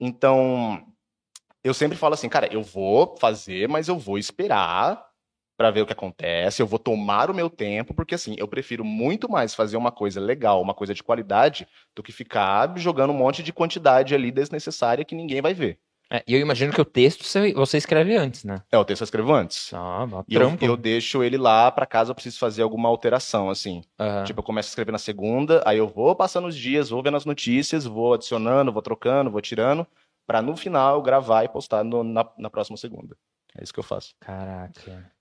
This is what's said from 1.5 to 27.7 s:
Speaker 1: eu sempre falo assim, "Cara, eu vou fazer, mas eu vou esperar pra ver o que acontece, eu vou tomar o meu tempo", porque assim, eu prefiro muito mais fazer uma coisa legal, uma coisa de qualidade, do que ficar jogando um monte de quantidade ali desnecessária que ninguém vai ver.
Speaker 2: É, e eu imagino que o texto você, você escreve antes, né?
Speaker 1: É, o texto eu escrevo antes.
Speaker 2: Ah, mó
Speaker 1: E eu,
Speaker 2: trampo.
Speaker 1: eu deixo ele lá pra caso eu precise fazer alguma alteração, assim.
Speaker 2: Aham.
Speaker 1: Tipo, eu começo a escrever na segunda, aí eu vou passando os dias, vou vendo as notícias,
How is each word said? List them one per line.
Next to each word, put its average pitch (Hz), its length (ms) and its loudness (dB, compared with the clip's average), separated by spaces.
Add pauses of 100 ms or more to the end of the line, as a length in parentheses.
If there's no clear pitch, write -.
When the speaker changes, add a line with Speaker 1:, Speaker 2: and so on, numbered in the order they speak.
Speaker 1:
eu 127 100 0
sempre 147 240 0
falo 156 180 2
assim, 127 140 -6
"Cara, 120 240 0
eu 110 80 -2
vou 104 580 2
fazer, 107 500 -2
mas 151 180 -2
eu 180 100 -2
vou 101 220 -6
esperar 110 840 -2 (560)
pra 113 140 4
ver 107 120 2
o 101 40 0
que 110 60 -8
acontece, 87 680 -2
eu 113 60 4
vou 107 140 -2
tomar 107 500 2
o 190 40 -6
meu 170 140 -2
tempo", 107 460 -6
porque 165 220 -4
assim, 107 200 -10
eu 104 120 -6
prefiro 117 360 -8
muito 123 460 -2
mais 131 240 0
fazer 107 220 -2
uma 120 160 0
coisa 101 280 -4
legal, 107 400 2
uma 95 140 -2
coisa 101 180 -6
de - 120 -8
qualidade, 117 640 0 (260)
do 110 80 -14
que - 80 -20
ficar 107 680 0
jogando 160 340 0
um 147 60 -2
monte 135 280 0
de 160 80 -8
quantidade 143 600 4
ali 127 200 2
desnecessária 139 720 -2
que - 100 -10
ninguém 156 260 -6
vai 156 140 0
ver. 127 240 -4 (360)
Speaker 2:
É, 117 120 -4
e 117 80 0
eu 135 60 4
imagino 143 340 0
que 160 60 4
o 147 40 4
texto - 400 4
você, 202 300 2
você 135 240 2
escreve 165 360 2
antes, 143 300 -2
né? 98 160 -8 (100)
Speaker 1:
É, 120 60 4
o 104 80 6
texto 95 160 -4
eu 117 60 -4
escrevo 113 260 0
antes. 101 400 0
Speaker 2:
Ah, 90 340 -6
mó 95 220 -10
Speaker 1:
E 107 60 -4
eu, 113 60 4
Speaker 2:
trampo. 147 220 2
Speaker 1:
eu 120 140 4
deixo 113 460 -2
ele 123 160 0
lá 120 340 6
pra 131 140 0
caso 117 240 2
eu 123 40 -6
precise - 220 -12
fazer 113 240 -2
alguma 113 260 0
alteração, 117 600 0
assim. 92 340 -6 (160)
Speaker 2:
Aham. 104 260 -4
Speaker 1:
Tipo, 104 160 -6
eu - 40 -12
começo 107 240 -4
a - 40 -14
escrever 110 200 -6
na 107 60 -4
segunda, 117 680 0
aí 107 140 4
eu 110 100 2
vou - 260 2
passando 180 340 0
os 165 60 -8
dias, 135 360 -2
vou 120 120 -4
vendo 147 140 0
as 143 80 -4
notícias, 143 640 -2